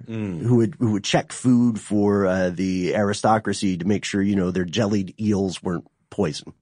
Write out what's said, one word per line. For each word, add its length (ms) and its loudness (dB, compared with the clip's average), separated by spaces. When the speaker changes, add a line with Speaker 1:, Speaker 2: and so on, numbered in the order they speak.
Speaker 1:
Mm. 340 -6
Speaker 2:
who 160 2
would, 220 2
who 140 0
would 120 -2
check 260 0
food 480 2
for, 480 2
uh, 220 2
the 480 -2
aristocracy 800 0
to 80 -4
make 180 0
sure, 200 -2
you 120 2
know, 160 2
their 140 -2
jellied 560 -2
eels 420 0
weren't 220 -4
poison. 540 -4